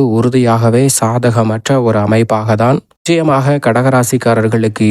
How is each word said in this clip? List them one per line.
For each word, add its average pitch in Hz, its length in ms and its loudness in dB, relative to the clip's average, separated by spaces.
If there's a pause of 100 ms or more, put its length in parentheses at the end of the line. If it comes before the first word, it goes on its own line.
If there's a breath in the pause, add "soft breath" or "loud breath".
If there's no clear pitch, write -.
(160)
உறுதியாகவே 117 680 2 (160)
சாதகமற்ற 117 880 -2
ஒரு 107 180 0
அமைப்பாக 110 580 0
தான் 131 160 0 (260)
நிச்சயமாக 147 580 0
கடகராசிக்காரர்களுக்கு 117 1300 0